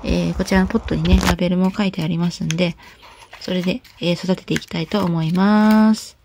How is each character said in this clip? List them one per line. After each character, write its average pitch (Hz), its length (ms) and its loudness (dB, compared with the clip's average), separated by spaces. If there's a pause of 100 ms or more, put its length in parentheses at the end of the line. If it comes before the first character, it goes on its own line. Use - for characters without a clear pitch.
え 175 260 -2
ー、 - 60 -4
こ 185 80 -2
ち 196 100 0
ら 190 60 4
の 190 60 0
ポ 226 120 -2
ッ - 80 -6
ト - 80 -4
に 160 80 -2
ね、 180 240 4
ラ 180 80 2
ベ 175 140 -2
ル 180 80 0
も 185 140 2
書 214 120 -4
い 190 80 0
て 170 120 -6
あ 160 40 -4
り 170 100 -2
ま 175 140 0
す - 140 -8
ん - 20 -4
で、 165 300 -2 (640)
そ - 100 -8
れ 185 100 -2
で、 185 200 -4 (180)
え 175 140 0
ー、 - 0 -
育 180 240 -2
て - 80 -20
て 165 80 -4
い - 60 0
き - 60 -10
た - 140 -8
い 160 80 -6
と 202 160 -2
思 165 200 -2
い 160 100 -2
ま 214 600 4
す。 - 320 -8